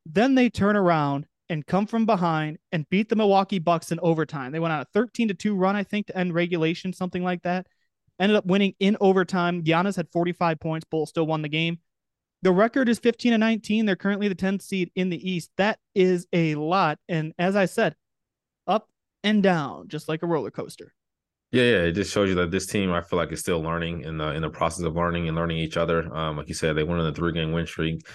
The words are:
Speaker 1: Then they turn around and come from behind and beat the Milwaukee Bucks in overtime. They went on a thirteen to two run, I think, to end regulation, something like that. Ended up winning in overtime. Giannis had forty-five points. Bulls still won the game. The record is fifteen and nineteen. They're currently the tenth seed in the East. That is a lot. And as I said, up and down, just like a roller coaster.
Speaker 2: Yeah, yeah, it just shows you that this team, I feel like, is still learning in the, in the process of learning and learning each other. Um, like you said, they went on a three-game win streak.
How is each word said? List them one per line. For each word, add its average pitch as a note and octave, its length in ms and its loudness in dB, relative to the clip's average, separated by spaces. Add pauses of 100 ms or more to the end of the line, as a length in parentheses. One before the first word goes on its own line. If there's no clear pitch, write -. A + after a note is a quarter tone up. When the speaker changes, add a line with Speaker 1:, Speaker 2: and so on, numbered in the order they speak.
Speaker 1:
Then G#3 260 2
they B3 160 4
turn G3+ 260 2
around D3+ 520 2 (200)
and D#3 200 -6
come G3 180 2
from A3+ 220 0
behind E3 500 0 (140)
and D#3+ 180 -4
beat G3+ 200 0
the A#3+ 60 2
Milwaukee G3 440 2
Bucks E3 320 0
in E3+ 80 -4
overtime. D#3 520 -2
They D#3+ 80 -4
went E3 140 0
on D3 80 -4
a B2 40 -8
thirteen A3+ 420 -2
to G3+ 80 -2
two G#3 200 -2
run, F#3+ 200 2
I G3+ 80 -2
think, G3+ 240 -4
to - 100 -8
end F3+ 160 0
regulation, E3+ 600 0
something F3+ 300 -4
like F3+ 200 -4
that. F3+ 240 -4 (520)
Ended G#3 180 4
up G3 80 0
winning F#3+ 340 2
in G3+ 200 2
overtime. F3+ 640 2
Giannis E3+ 340 2
had D#3+ 140 -6
forty-five E3+ 480 0
points. D#3+ 300 -6
Bulls D#3 200 -2
still E3 180 -2
won D#3 140 -2
the D3+ 80 -6
game. E3 300 -2 (600)
The F#3 120 4
record A#3 340 4
is A#3 120 2
fifteen A#3 340 2
and A3 80 4
nineteen. A3 440 0
They're G3 120 2
currently G3+ 320 -2
the F#3 60 -2
tenth F#3+ 260 -2
seed F#3 340 -4
in F#3 140 0
the F3 200 -6
East. F3 280 -6
That G3+ 200 2 (160)
is F#3 380 2
a E3 240 2
lot. D#3 420 0 (120)
And D#3 280 -2
as F#3 200 0
I G3 80 4
said, F3+ 300 -2 (720)
up G#3 240 -2 (360)
and G#3 180 4
down, C#3 460 0
just D3+ 180 -10
like D#3+ 160 -4
a F3 40 -4
roller C#3+ 240 -2
coaster. - 420 -14 (580)
Speaker 2:
Yeah, B2 120 4
yeah, A#2 180 4
it E2+ 120 2
just G2 200 -2
shows G2+ 160 2
you F#2 60 2
that F2 160 0
this F#2+ 160 -2
team, F#2+ 240 -2
I E2+ 100 0
feel - 160 -4
like, E2 140 -2
is D#2 80 -8
still F2 200 -2
learning E2 420 -4
in D#2 180 -8
the, D2+ 140 -4
in D#2+ 100 -4
the D#2 80 -4
process E2+ 340 -4
of D#2+ 100 -2
learning E2+ 320 -2
and D#2+ 80 -4
learning E2 220 -2
each E2 200 -4
other. E2 380 -2
Um, D#2 220 -6
like C#2+ 100 -12
you D#2 60 -10
said, D#2 220 -2
they D2+ 80 0
went E2+ 180 -2
on E2 60 0
a D#2 60 -4
three-game E2 380 -2
win E2 140 -2
streak. D#2+ 500 -6